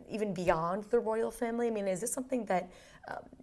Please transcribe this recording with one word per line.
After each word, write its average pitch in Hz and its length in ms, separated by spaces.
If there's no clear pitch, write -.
even 208 260
beyond 175 560
the 240 80
royal 220 320
family? 233 380
I - 20
mean, 202 180
is 185 120
this 254 120
something 254 340
that, 180 240
um, - 160